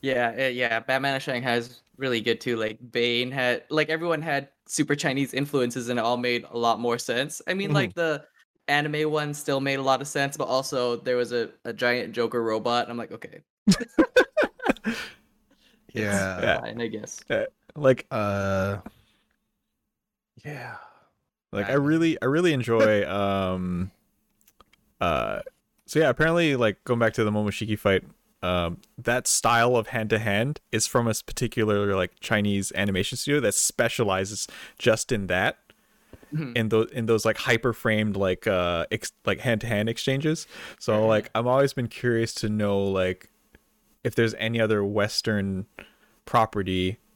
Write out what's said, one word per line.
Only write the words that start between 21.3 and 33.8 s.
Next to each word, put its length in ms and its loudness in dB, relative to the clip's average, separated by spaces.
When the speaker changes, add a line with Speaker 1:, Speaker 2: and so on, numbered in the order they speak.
Speaker 2:
like, 120 -4
I 60 -8
Speaker 3:
Batman. 160 2
Speaker 2:
really, 360 0
I 40 0
really 260 2
enjoy, 580 4
Speaker 3:
<laughs> 20 -4
Speaker 2:
um, 800 -2
uh, 400 -2
so 120 -2
yeah, 100 4
apparently, 480 2
like, 280 0
going 160 0
back 140 4
to 100 2
the 60 2
Momoshiki 480 -2
fight, 260 2
um, 360 0
that 280 -2
style 500 4
of 120 0
hand-to-hand 720 0
is 140 0
from 200 2
a 40 2
s-, 120 -2
particular, 720 0
like, 240 -2
Chinese 560 0
animation 420 0
studio 220 0
that 140 2
specializes 920 0